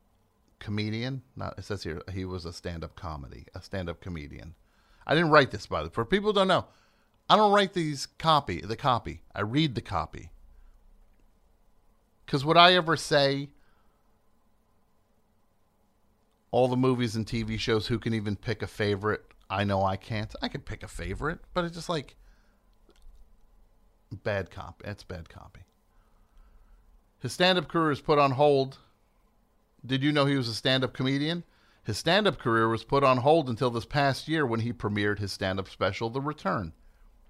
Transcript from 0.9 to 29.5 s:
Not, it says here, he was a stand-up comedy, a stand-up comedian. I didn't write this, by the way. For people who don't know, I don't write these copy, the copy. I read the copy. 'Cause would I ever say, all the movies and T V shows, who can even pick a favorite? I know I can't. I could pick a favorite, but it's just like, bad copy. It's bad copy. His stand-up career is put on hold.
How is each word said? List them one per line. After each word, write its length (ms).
Not, 200
it 60
says 200
here, 180
he 140
was 180
a 80
stand-up 440
comedy, 500
a 60
stand-up 400
comedian. 540
I 80
didn't 160
write 200
this, 160
by 160
the 40
way. 60
For 100
people 280
who 20
don't 160
know, 160
I 40
don't 180
write 200
these 340
copy, 420
the 160
copy. 460
I 60
read 340
the 60
copy. 500
'Cause 180
would 140
I 160
ever 240
say, 520
all 180
the 80
movies 400
and 120
T 160
V 140
shows, 280
who 140
can 160
even 200
pick 280
a 40
favorite? 560
I 160
know 220
I 100
can't. 460
I 60
could 180
pick 160
a 60
favorite, 540
but 120
it's 100
just 140
like, 260
bad 380
copy. 380
It's 160
bad 260
copy. 320
His 120
stand-up 360
career 240
is 100
put 160
on 140
hold. 480